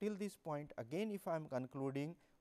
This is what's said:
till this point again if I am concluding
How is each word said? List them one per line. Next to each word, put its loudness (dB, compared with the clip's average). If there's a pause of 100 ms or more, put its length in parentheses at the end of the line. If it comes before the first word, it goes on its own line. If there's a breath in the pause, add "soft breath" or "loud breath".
till 2
this -2
point -4
again 0
if -4
I 4
am -2
concluding 0 (260 loud breath)